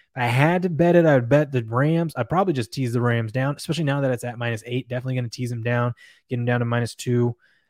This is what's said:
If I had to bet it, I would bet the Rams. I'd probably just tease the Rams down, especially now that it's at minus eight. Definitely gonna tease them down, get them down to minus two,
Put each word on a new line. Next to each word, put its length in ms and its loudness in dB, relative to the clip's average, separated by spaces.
If 60 -4
I 40 0
had 380 2
to 60 0
bet 280 4
it, 80 6
I 100 6
would 140 2
bet 200 4
the 140 -2
Rams. 540 0
I'd 100 -4
probably 260 0
just 200 -4
tease 180 -2
the 80 0
Rams 320 0
down, 240 -2
especially 300 -4
now 160 0
that 100 0
it's 140 -6
at 120 -8
minus 280 -4
eight. 240 -6
Definitely 260 -6
gonna 140 -4
tease 200 -8
them 140 -8
down, 300 0
get 80 -4
them 100 -2
down 140 2
to 60 0
minus 280 -2
two, 440 0